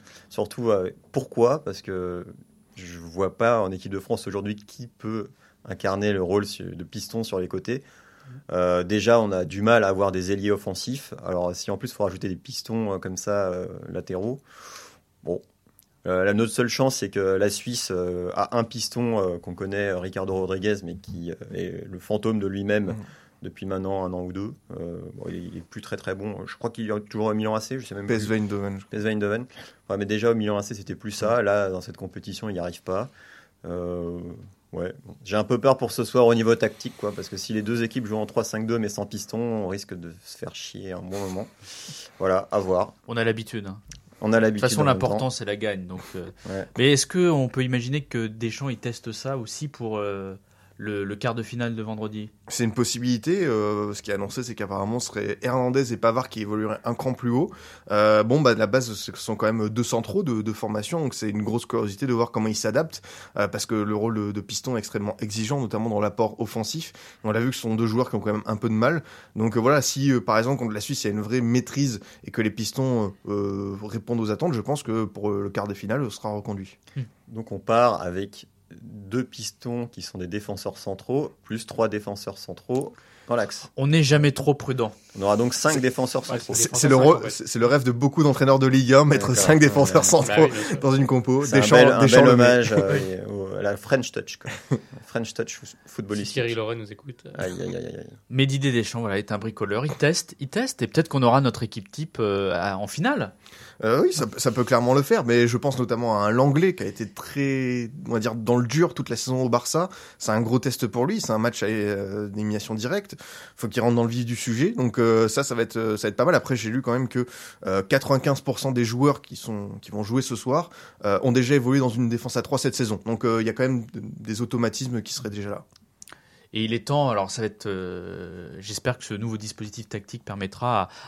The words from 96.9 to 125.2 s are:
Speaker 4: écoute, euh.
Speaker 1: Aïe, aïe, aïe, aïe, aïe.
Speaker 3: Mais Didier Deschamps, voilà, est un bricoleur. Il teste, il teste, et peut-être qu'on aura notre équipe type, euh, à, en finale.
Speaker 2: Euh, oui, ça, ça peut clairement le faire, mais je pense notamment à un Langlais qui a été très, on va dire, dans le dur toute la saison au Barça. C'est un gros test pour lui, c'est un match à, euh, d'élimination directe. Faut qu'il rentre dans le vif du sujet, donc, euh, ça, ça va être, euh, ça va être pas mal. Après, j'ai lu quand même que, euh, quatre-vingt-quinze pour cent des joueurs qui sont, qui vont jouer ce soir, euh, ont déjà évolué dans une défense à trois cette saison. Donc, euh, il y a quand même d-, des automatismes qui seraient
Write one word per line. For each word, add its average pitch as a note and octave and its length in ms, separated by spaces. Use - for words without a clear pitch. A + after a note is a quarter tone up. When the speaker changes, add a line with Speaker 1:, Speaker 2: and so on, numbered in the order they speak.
Speaker 4:
écoute, B2+ 340
euh. - 120
Speaker 1:
Aïe, F#2 220
aïe, F2+ 160
aïe, E2+ 100
aïe, - 120
aïe. - 80
Speaker 3:
Mais C3 160
Didier C3+ 260
Deschamps, A#2 280
voilà, G2+ 180
est G#2 140
un G#2+ 60
bricoleur. G#2+ 480
Il C#3+ 80
teste, - 460
il C#3 80
teste, B3 340
et A#2 60
peut-être E3 200
qu'on C3+ 140
aura B2 180
notre B2+ 220
équipe A2 280
type, - 300
euh, G2 340
à, F#2+ 240
en G#2 100
finale. F#3 440
Speaker 2:
Euh, A#2+ 200
oui, F#3+ 100
ça, B2+ 140
ça B2+ 160
peut B2 120
clairement A#2+ 280
le C3+ 100
faire, G3+ 220
mais A#2+ 240
je A#2 80
pense C3+ 220
notamment A#2 440
à G#2 40
un G#2 40
Langlais C#3+ 440
qui - 80
a - 40
été G2+ 220
très, C3 840
on A#2 40
va A#2 60
dire, A2+ 160
dans A#2 240
le A#2+ 80
dur D#3 260
toute - 160
la A#2 80
saison B2+ 260
au B2+ 60
Barça. D#3 400
C'est - 140
un G#2+ 100
gros A#2+ 160
test B2+ 280
pour A#2+ 200
lui, G#3 140
c'est A#2 120
un A2 60
match A#2 240
à, G2+ 40
euh, G#2 640
d'élimination G#2+ 460
directe. C3+ 420
Faut A#2 120
qu'il A2+ 140
rentre A#2+ 140
dans A#2 80
le A2+ 60
vif A#2+ 160
du A#2+ 100
sujet, B2 360
donc, B2+ 260
euh, A2+ 300
ça, C#3 160
ça B2+ 100
va A#2 80
être, A2 160
euh, A2 180
ça G#2+ 120
va - 20
être G2+ 60
pas B2 100
mal. F3 80
Après, C3 220
j'ai A2 120
lu B2+ 140
quand A#2+ 100
même B2+ 160
que, B2 160
euh, F#2+ 160
quatre-vingt-quinze C3+ 600
pour C3+ 160
cent C3+ 120
des B2 140
joueurs B2+ 380
qui - 140
sont, G2+ 340
qui - 100
vont G#2 120
jouer A2+ 180
ce B2+ 160
soir, C#3+ 320
euh, G2+ 160
ont B2+ 100
déjà B2+ 220
évolué C3+ 260
dans B2+ 80
une A#2 220
défense A#2 260
à A#2 60
trois C3+ 160
cette C3+ 160
saison. G#2+ 320
Donc, A2+ 180
euh, A2+ 160
il A2 60
y A2+ 40
a A2 40
quand C3 80
même B2+ 240
d-, - 160
des A2 400
automatismes A#2+ 580
qui - 140
seraient A#2+ 160